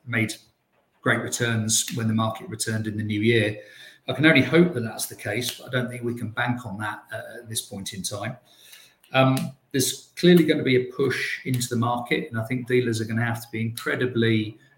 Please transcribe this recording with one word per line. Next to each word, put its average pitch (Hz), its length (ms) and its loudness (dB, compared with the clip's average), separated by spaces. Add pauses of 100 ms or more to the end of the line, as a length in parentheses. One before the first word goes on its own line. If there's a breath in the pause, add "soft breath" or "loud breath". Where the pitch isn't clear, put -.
made 113 280 -2 (680)
great 117 200 2
returns 113 760 -2
when 113 120 -2
the 110 60 2
market 113 360 -2
returned 110 380 -4
in 104 100 -4
the 110 60 -4
new 104 180 -2
year. 107 360 2 (500 loud breath)
I 127 60 -4
can 143 120 2
only 151 160 8
hope 170 320 4
that 123 80 -4
that's - 260 -6
the - 80 -16
case, 110 420 -6
but - 100 -16
I 123 40 -14
don't 123 180 -2
think 120 140 -10
we 117 100 -4
can 117 160 -8
bank 120 360 -4
on 101 140 -10
that, 107 240 -8 (100)
uh, 117 260 -12
at 117 100 -18
this 110 120 -6
point 98 320 -12
in 95 100 -8
time. 107 320 -8 (800 loud breath)
Um, 131 400 4 (180)
there's - 460 -2
clearly 175 260 8
gonna 151 180 2
be 131 140 4
a 127 160 2
push - 540 -2
into 123 240 0
the 117 80 -2
market, 120 520 -2
and 117 80 -8
I 110 60 -2
think 123 240 -4
dealers 117 320 2
are 113 60 -4
gonna 113 180 -2
have 117 180 -2
to - 80 -16
be 110 120 -6
incredibly 113 960 0 (200 soft breath)